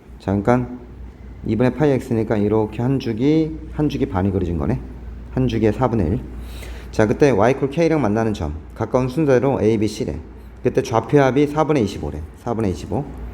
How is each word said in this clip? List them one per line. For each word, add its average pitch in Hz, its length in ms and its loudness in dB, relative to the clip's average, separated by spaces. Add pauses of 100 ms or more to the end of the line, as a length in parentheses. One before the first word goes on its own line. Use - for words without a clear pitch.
(200)
자, 95 160 0
그러니까 123 340 2 (760)
이분의 120 300 2
파이 147 160 4
X니까 113 440 0
이렇게 107 460 2
한 131 180 0
줄기, 147 580 0 (140)
한 151 160 0
줄기 139 200 0
반이 95 240 0
그려진 87 260 0
거네. 90 240 -2 (500)
한 131 160 0
줄기에 110 240 2
사분의 110 360 2
일. 110 120 0 (720)
자, 110 160 4
그때 123 220 4
Y 110 220 4
이퀄 135 180 0
K랑 160 320 2
만나는 110 320 2
점, 76 220 -4 (200)
가까운 127 320 0
순서대로 131 540 2
A, 110 160 4
B, 104 100 0
C래. 82 320 -6 (440)
그때 127 180 2
좌표합이 135 680 4
사분의 147 380 2
이십오래. 76 360 -6 (180)
사분의 110 320 -2
이십오. 87 340 -6 (280)